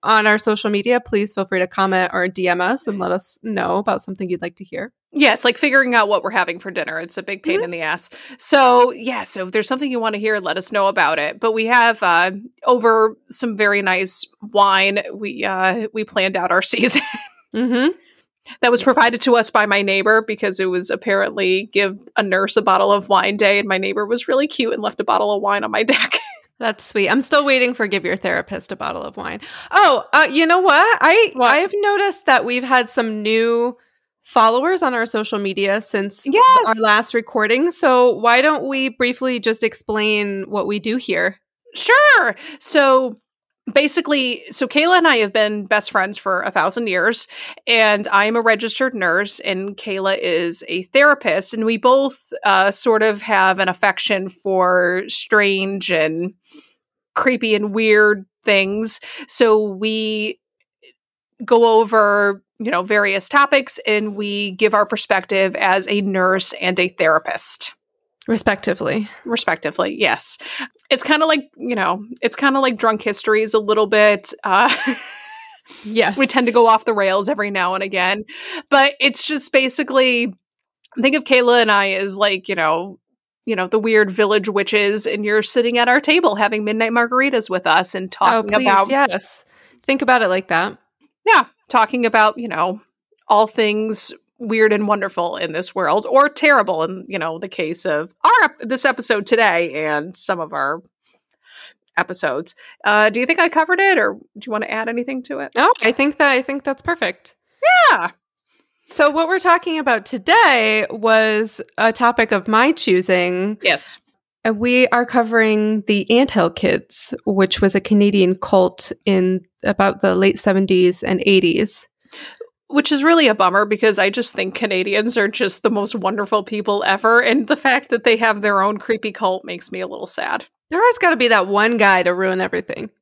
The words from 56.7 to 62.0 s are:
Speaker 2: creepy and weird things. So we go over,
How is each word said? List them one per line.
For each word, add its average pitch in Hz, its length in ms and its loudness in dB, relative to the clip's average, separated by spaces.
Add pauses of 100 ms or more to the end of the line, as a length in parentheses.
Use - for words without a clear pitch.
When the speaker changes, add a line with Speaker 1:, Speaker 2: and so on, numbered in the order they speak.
Speaker 2:
creepy 240 400 0
and 208 180 -4
weird 208 540 2 (180)
things. 208 560 0 (280)
So 220 340 4
we 214 760 -4 (1040)
go 226 380 4
over, 208 600 2 (160)